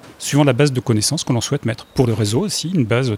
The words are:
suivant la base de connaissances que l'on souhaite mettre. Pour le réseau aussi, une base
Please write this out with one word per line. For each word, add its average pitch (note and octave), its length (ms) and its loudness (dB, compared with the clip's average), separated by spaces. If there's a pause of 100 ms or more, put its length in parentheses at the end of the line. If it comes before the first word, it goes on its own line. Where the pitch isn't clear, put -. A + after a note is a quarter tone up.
(200)
suivant D3 240 2
la C#3 80 4
base C#3 200 2
de B2 60 -4
connaissances A#2 460 0
que - 80 -2
l'on A#2 80 0
souhaite - 240 -4
mettre. A2+ 220 -4
Pour B2+ 200 0
le A#2 60 2
réseau G#2+ 300 0
aussi, F3 300 -4
une D3+ 120 2
base A#2 340 0